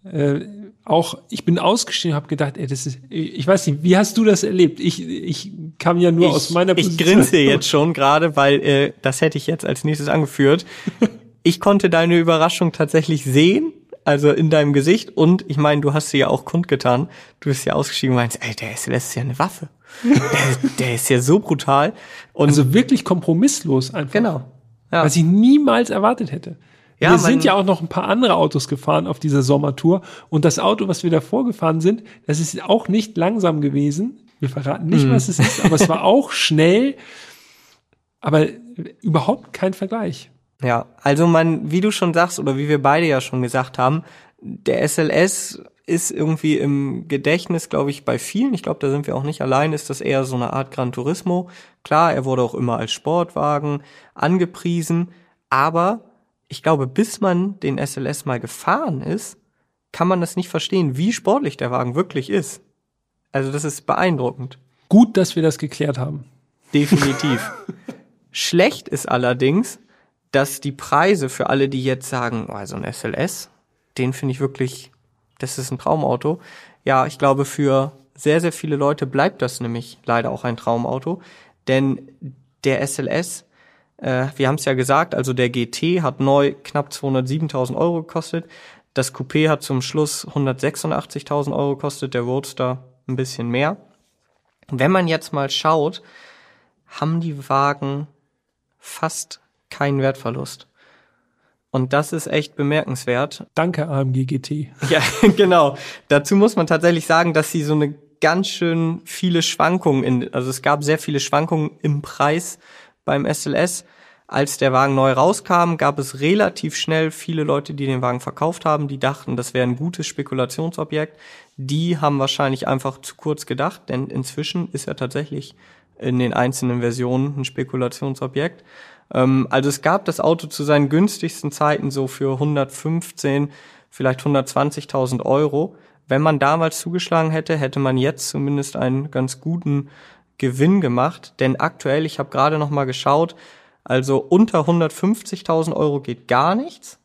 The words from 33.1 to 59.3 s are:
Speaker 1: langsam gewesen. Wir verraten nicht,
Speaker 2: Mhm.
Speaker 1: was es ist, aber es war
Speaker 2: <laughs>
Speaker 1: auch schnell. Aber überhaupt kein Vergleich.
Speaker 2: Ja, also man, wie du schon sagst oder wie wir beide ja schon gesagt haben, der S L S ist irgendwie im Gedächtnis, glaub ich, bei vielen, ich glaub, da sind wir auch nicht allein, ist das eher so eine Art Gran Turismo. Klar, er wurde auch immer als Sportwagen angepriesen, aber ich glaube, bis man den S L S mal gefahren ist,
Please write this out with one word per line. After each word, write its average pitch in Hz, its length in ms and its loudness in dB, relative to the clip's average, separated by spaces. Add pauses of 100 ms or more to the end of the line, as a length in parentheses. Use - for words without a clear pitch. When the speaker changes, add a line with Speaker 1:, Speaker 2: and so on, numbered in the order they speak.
Speaker 1:
langsam 170 460 0
gewesen. 147 580 -2 (220)
Wir 139 80 -2
verraten 139 380 -6
nicht, 156 180 4
Speaker 2:
Mhm. 131 60 4
Speaker 1:
was 127 180 4
es 175 100 -4
ist, - 240 2
aber 160 120 6
es 165 120 6
war 156 160 0
Speaker 2:
<laughs> - 0 -
Speaker 1:
auch 247 280 4
schnell. 180 640 4 (1200)
Aber 151 280 4 (540)
überhaupt 170 520 0
kein 190 200 -2
Vergleich. 196 560 -6 (340)
Speaker 2:
Ja, 120 240 2 (160)
also 147 240 4
man, 160 420 2
wie 170 120 0
du 208 100 2
schon 170 240 0
sagst 175 240 0
oder 139 180 -2
wie 143 100 -4
wir 147 140 2
beide 147 240 4
ja 139 160 2
schon 127 220 -4
gesagt 127 340 -2
haben, 139 240 2 (400)
der - 400 -2
S - 160 -2
L 156 140 0
S - 500 0 (240)
ist 170 240 -2
irgendwie 156 480 0
im 139 500 -2
Gedächtnis, 160 600 -2
glaub 143 200 0
ich, 143 160 -8
bei 120 120 0
vielen, 240 380 -2
ich - 80 -6
glaub, - 160 -4
da 139 100 -2
sind 143 160 -2
wir 151 100 -4
auch 135 60 -4
nicht 147 220 -6
allein, 139 280 2
ist 147 200 -8
das 135 100 -8
eher 135 220 0
so 131 120 -6
eine 123 180 -4
Art 131 180 -6
Gran 123 200 -4
Turismo. 175 600 -4 (320)
Klar, 160 280 2
er 135 140 -2
wurde 131 160 0
auch 117 140 -2
immer 120 220 -2
als 113 140 -6
Sportwagen 147 920 -2 (320)
angepriesen, 170 920 0 (420)
aber 165 540 2 (420)
ich - 160 -16
glaube, 147 240 2
bis 208 340 -2
man 190 380 0
den 135 180 -4
S 139 180 -6
L 135 120 -6
S 151 180 -8
mal 123 140 -4
gefahren 170 640 -4
ist, - 340 -8 (540)